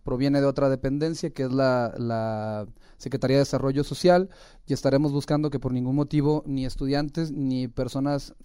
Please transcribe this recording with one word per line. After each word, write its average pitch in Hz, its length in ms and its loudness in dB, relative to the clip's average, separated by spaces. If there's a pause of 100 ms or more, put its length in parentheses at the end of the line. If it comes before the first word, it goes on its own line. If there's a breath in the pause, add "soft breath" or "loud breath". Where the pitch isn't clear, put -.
proviene 139 380 2
de 139 60 4
otra 139 240 2
dependencia, 143 600 -2
que - 120 -6
es 127 100 -2
la, 127 460 2
la 110 680 -2 (300 soft breath)
Secretaría 131 400 0
de 139 60 6
Desarrollo 139 420 0
Social, 175 460 2 (360 loud breath)
y 143 60 -4
estaremos 139 400 2
buscando 147 380 0
que 139 100 -4
por 127 120 -4
ningún 127 220 0
motivo 147 520 2
ni 135 180 -4
estudiantes 143 680 -2
ni 131 360 -2
personas 135 640 -2 (100)